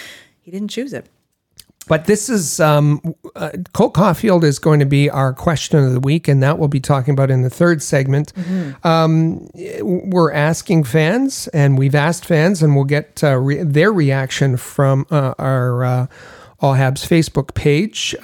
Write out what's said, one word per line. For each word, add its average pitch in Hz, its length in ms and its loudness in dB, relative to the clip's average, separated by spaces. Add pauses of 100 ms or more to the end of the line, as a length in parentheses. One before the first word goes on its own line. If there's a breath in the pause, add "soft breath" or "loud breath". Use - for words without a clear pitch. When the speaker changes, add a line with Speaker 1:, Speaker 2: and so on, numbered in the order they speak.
(420 loud breath)
Speaker 1:
he - 80 -20
didn't 202 180 -8
choose 247 240 -8
it. 123 140 -12 (840)
Speaker 2:
But 160 140 0
this 208 240 0
is, 196 320 -2
um, 147 560 2 (180)
uh, 156 160 -8 (220)
Cole 240 180 2
Caulfield 180 540 2
is 143 160 0
going 156 180 4
to 143 80 4
be 139 240 2
our 135 220 -2
question 156 500 0
of 131 100 2
the 123 60 0
week, 143 300 0
and 139 120 4
that 143 160 2
we'll 156 120 0
be 143 100 -2
talking 135 320 0
about 135 220 2
in 131 100 2
the 127 80 -2
third 175 320 0
segment. 139 520 -2
Speaker 1:
Mm-hmm. 180 520 -6
Speaker 2:
Um, 160 600 0 (340)
we're 180 480 0
asking 156 540 0
fans, 165 640 -2
and 143 280 2
we've 135 200 2
asked 156 280 -2
fans, 165 380 2
and 147 140 4
we'll 139 80 2
get, 147 400 -4
uh, 139 120 2
re-, 139 280 -2
their 156 280 2
reaction 135 640 0
from, 135 540 0
uh, 139 300 0
our, 127 420 -2
uh, 127 240 0 (540 loud breath)
All 139 140 2
Habs 131 300 0
Facebook 160 500 0
page. - 680 -2